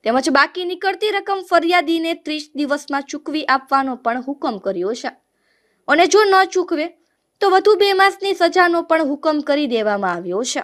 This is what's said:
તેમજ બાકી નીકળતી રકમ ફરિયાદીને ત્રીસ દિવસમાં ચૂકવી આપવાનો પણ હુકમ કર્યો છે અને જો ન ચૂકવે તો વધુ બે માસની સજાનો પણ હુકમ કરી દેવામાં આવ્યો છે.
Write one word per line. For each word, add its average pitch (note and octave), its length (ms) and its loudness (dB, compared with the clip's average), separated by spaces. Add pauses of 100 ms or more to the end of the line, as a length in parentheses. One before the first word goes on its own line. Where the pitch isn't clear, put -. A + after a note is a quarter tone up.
તેમજ B3 260 0
બાકી D#4 340 2
નીકળતી F#4 460 -4
રકમ G4 360 -4
ફરિયાદીને E4 640 0 (140)
ત્રીસ D4+ 200 -8 (100)
દિવસમાં C#4+ 520 -4
ચૂકવી D4+ 400 -8
આપવાનો C4+ 500 0
પણ B3 300 -4
હુકમ C#4 320 -6
કર્યો F#3+ 360 -4
છે B3 160 -8 (800)
અને D#4 180 4
જો F#4+ 180 4
ન G4 100 2 (200)
ચૂકવે F4 320 -2 (540)
તો G4 100 2
વધુ G4 260 4
બે G4+ 160 2
માસની G4 420 2
સજાનો F4 480 2
પણ D#4+ 280 0
હુકમ D4+ 300 -2
કરી C#4+ 260 0
દેવામાં G#3 500 -2
આવ્યો F3+ 280 -6
છે. B3 200 -6